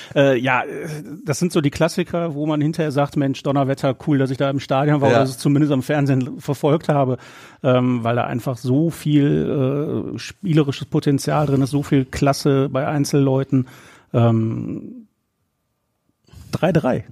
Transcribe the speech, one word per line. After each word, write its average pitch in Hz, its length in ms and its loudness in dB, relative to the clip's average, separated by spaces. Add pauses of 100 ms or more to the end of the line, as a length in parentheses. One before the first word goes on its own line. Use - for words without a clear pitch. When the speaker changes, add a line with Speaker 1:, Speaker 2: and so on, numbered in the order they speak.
(140)
Speaker 1:
Äh, 139 240 4
ja, 123 240 0
äh, - 240 -10 (380)
das 156 160 -4
sind 175 120 0
so 180 80 2
die 139 120 0
Klassiker, 170 640 -2
wo 147 120 -4
man 151 140 0
hinterher 156 320 -2
sagt, 143 240 0
"Mensch, 139 260 0
Donnerwetter, 139 540 0 (100)
cool, 151 120 2
dass 131 120 2
ich 135 80 -4
da 139 100 0
im 139 120 -2
Stadion 147 400 0
war 135 100 4
Speaker 2:
Ja. 120 60 4
Speaker 1:
oder 113 80 4
es 131 140 -6
zumindest 147 340 2
am 131 100 2
Fernsehen 139 580 0
verfolgt 147 480 -2
habe", 135 300 2 (460)
ähm, 123 400 2
weil 117 100 0
da 120 100 0
einfach 127 320 -4
so 139 340 0
viel, 143 1200 0
äh, 120 60 -10
spielerisches 151 680 -2
Potenzial 147 600 0
drin 135 160 2
ist, 135 80 -2
so 143 120 0
viel 135 220 2
Klasse 139 640 0
bei 135 180 -4
Einzelleuten. 135 800 0 (460)
Ähm, 117 960 0 (1400)
drei - 180 0
drei. 147 420 -4